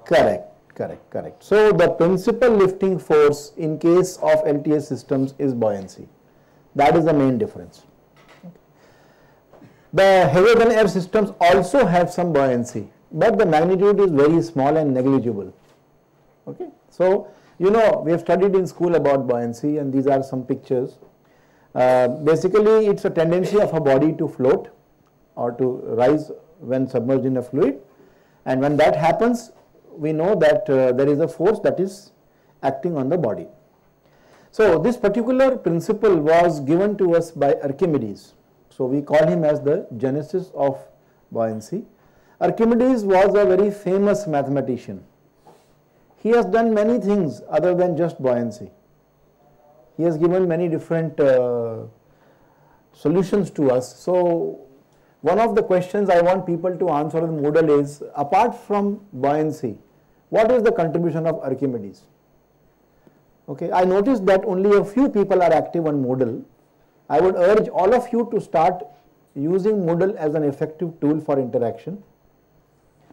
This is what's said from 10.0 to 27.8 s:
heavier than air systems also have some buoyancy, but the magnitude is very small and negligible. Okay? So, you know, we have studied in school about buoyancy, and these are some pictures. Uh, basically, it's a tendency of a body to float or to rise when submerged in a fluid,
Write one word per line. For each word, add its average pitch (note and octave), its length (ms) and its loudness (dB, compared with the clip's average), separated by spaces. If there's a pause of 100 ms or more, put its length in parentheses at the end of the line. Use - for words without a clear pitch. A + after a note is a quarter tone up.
heavier F#3 240 6
than A#3 180 4
air A3 160 4
systems F#3+ 440 -2 (100)
also F#3 440 4
have F3 260 2
some F3 200 -4
buoyancy, B2 560 -2 (240)
but G3+ 280 2
the G#3 80 4
magnitude F#3 520 2
is G3 120 4
very D#3 320 4
small C#3+ 340 0
and D3 160 0
negligible. A#2+ 580 -2 (960)
Okay? F4+ 200 -14 (240)
So, F#3 380 0 (280)
you F#3 140 2
know, G#3+ 340 2
we D#3 60 0
have E3 80 0
studied F#3 340 0
in F#3 140 2
school E3+ 260 -2
about C#3 340 2
buoyancy, A#2+ 520 -4
and C#3 120 -6
these C3+ 140 0
are C3+ 160 2
some C3 220 -8
pictures. C3 560 -6 (720)
Uh, B2+ 360 2
basically, F#3 760 2
it's G3+ 200 -2
a F#3+ 40 0
tendency F3 500 0
of - 140 0
a D#3+ 60 -2
body C#3+ 340 2
to D#3 140 -6
float C3+ 420 -2 (680)
or A#2+ 180 -6
to C3 120 -2 (320)
rise C#3+ 340 0 (280)
when C3 280 -4
submerged B2+ 380 -2
in C3 120 -2
a B2 40 -4
fluid, F3 380 -4 (680)